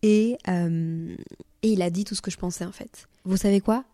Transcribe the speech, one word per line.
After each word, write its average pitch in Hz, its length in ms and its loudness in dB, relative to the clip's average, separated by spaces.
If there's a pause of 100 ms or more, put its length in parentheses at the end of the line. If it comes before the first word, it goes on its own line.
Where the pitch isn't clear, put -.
Et, 214 340 4 (100)
euh, 165 680 -2 (480)
et 220 60 4
il 196 120 2
a 175 80 2
dit 180 160 -4
tout 196 100 -10
ce - 60 -6
que 185 100 -8
je - 60 -12
pensais 175 280 -6
en 185 60 -12
fait. - 360 -20 (160)
Vous 190 140 0
savez 202 240 4
quoi ? 233 220 0 (100)